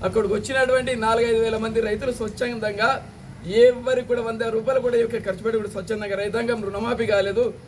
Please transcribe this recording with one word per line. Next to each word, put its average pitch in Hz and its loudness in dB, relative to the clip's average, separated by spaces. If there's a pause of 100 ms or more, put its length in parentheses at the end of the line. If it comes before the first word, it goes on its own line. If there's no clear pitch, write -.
అక్కడికి 190 2
వచ్చినటువంటి 254 2
నాలుగైదు 226 2
వేల 226 0
మంది 220 0
రైతులు 214 -2
స్వచ్ఛందంగా, 226 -2 (400)
ఎవరికి 247 4
కూడా 240 0
వంద 226 -4
రూపాయలు 226 0
కూడా 240 0
ఎవరికి 226 0
ఖర్చు 185 -6
పెట్టి 226 0
కూడా 208 -4
స్వచ్ఛందంగా 202 -6
రైతాంగం 220 -2
రుణమాఫీ 220 -2
కాలేదు, 202 2 (140)